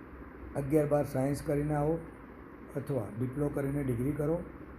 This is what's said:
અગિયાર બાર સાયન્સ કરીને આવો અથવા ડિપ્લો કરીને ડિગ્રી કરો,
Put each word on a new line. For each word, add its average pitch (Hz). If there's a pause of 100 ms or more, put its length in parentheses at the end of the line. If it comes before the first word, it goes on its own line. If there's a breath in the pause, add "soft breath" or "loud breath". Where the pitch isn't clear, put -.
(560)
અગિયાર 143
બાર 147
સાયન્સ 135
કરીને 147
આવો 147 (800)
અથવા 127
ડિપ્લો 127
કરીને 139
ડિગ્રી 131
કરો, 151 (420)